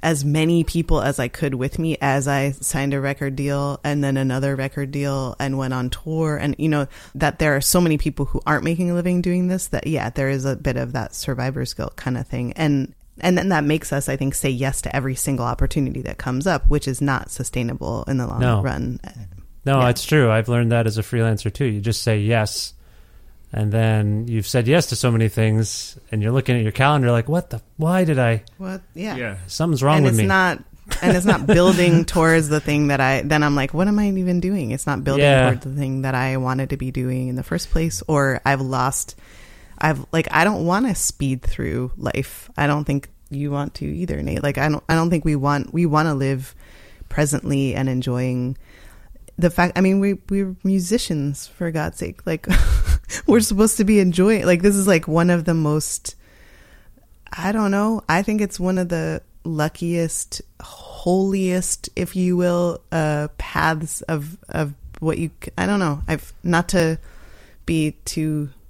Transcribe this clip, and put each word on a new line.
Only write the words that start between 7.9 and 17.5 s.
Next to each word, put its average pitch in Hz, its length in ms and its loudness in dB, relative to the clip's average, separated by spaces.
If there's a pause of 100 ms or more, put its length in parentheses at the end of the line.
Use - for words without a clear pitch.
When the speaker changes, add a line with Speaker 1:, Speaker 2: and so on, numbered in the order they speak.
Speaker 1:
people - 280 -2
who - 200 -2
aren't 151 180 0
making 170 260 0
a 175 40 -2
living 180 260 0
doing 180 280 0
this 185 200 -2
that, - 200 -4
yeah, 135 200 -2
there 135 220 -2
is 135 160 -2
a 135 100 -2
bit 139 220 -2
of 123 140 -6
that 131 220 -6
survivor's 127 600 -4
guilt - 220 -8
kind 127 200 -4
of 123 100 -6
thing. 123 280 -6
And, 143 400 0 (260)
and 180 160 2
then 185 140 0
that 156 140 2
makes 151 280 0
us, 139 160 -4
I 135 80 -2
think, 135 180 -2
say - 140 -2
yes 135 320 -2
to - 160 -6
every 131 180 -2
single 123 300 -2
opportunity 127 580 0
that - 140 -8
comes 131 300 -4
up, - 240 4
which 147 180 2
is 131 140 -4
not 139 280 -2
sustainable - 760 -4